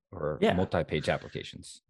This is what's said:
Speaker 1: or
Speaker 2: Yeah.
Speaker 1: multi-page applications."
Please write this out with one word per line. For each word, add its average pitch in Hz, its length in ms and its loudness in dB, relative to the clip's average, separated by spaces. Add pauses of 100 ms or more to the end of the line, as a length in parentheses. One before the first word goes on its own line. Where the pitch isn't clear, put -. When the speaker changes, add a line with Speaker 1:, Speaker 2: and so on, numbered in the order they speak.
(100)
Speaker 1:
or 76 300 -2
Speaker 2:
Yeah. 214 140 6
Speaker 1:
multi-page 85 540 2
applications." - 800 -4